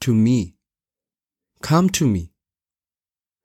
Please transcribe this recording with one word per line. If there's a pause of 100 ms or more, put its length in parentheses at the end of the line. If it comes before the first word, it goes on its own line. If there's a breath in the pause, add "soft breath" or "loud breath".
to
me. (1040)
Come
to
me. (1120)